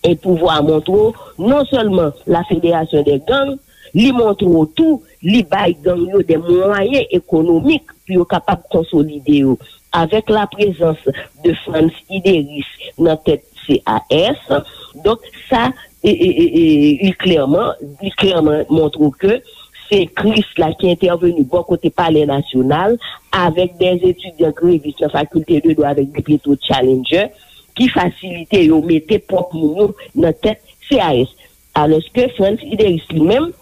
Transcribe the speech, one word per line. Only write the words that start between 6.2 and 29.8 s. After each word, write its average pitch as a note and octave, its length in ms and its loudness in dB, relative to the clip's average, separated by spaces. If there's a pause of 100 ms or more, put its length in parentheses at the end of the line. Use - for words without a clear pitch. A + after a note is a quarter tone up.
de D#3+ 160 0
mwayen G3 640 0
ekonomik, F3 880 0 (100)
pi F#3 140 -2
yo F3 100 2
kapab F3 400 -4
konsolide D3 760 0
yo. C3 140 0 (300)
Avèk F3 420 -2
la G#3+ 160 0
prezans E3+ 500 -2 (460)
de F3+ 100 2
Frans D#3+ 420 -2 (100)
Ideris D#3+ 640 -2 (240)
nan D#3 280 0
tèt D3 220 -2 (160)
C - 240 -2
A A2 220 -2
S, F#3 340 0 (640)
donk A3 220 -2 (240)
sa, A#3+ 160 0 (320)
e, - 120 0
e, - 200 2
e, E3+ 180 2
e, E3 160 2 (320)
li F#3 180 0
klèman, E3 640 0 (240)
li G3 160 -8
klèman D#3 560 0
montre D3+ 480 2
ke G3+ 160 2 (480)
se G#3 160 0 (160)
Kris G#3 400 0
la D#3+ 160 0
ki F3 240 0
entèveni E3+ 480 0
bon E3+ 240 -2
kote F3 260 -2
Palè D#3+ 320 2
Nasyonal, C#3+ 680 0 (400)
avèk F3 420 0
de F3+ 160 2 (160)
etidyan E3 460 -2
grevis E3 420 0
nan D3+ 160 -2
fakilte D#3 480 -2
de D#3+ 140 2
dwa D3 160 0
avèk C#3 240 -2
de C3+ 160 -6
Petro C#3+ 320 0
Challenger, C3 640 0 (480)
ki B3 120 2
fasilite F3+ 760 -2
yo D#3 200 4
mete E3 440 0
pòp F3+ 280 -2
moun D#3 200 -2
yo G3+ 160 0 (240)